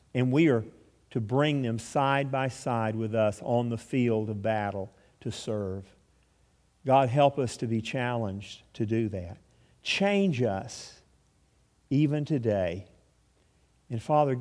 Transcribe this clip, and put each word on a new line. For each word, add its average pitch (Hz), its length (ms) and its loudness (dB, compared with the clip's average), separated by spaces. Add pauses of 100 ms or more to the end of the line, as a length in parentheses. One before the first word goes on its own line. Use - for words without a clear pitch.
(140)
And 127 160 2
we 156 180 4
are 113 160 4 (460)
to 131 100 -2
bring 135 420 0
them 113 160 -2
side 139 520 0
by 131 180 -2
side 113 460 -2
with 110 200 -4
us 107 280 2
on 120 260 0
the 117 100 -4
field 113 500 0
of 101 140 -6
battle 101 500 -2 (280)
to 117 120 -8
serve. 98 520 -6 (1000)
God, 131 220 6
help 139 300 4
us 127 200 -2
to 127 80 -4
be 113 140 0
challenged 113 840 -4 (120)
to 113 120 -2
do 113 240 0
that. 90 280 -8 (440)
Change 196 600 2
us 104 580 -4 (880)
even 147 340 2
today. 101 640 0 (1040)
And 113 120 -4
Father, 147 380 2